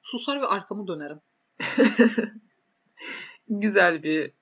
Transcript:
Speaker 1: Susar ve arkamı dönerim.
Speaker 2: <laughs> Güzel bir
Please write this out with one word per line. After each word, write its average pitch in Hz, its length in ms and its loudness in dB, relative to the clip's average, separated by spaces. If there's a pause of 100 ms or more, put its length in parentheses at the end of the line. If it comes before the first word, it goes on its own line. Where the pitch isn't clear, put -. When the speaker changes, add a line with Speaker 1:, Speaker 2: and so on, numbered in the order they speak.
Speaker 1:
Susar 277 380 -6
ve 262 60 -2
arkamı 196 400 -4
dönerim. 151 340 -10 (380)
Speaker 2:
<laughs> - 840 2 (1080)
Güzel 196 540 2
bir 156 400 -2